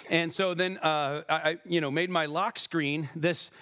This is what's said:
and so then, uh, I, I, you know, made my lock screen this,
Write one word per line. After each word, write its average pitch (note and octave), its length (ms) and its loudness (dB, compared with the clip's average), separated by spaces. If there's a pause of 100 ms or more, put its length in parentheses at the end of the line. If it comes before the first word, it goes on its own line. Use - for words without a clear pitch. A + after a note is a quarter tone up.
(100)
and E3 220 2
so F#3 220 0
then, F#3 240 0
uh, D3+ 500 0
I, D#3 60 2
I, D#3 300 0
you E3+ 160 0
know, C#3+ 120 0
made E3+ 180 0
my E3 160 2
lock F3 320 -2
screen D3+ 560 -2
this, E3 480 -2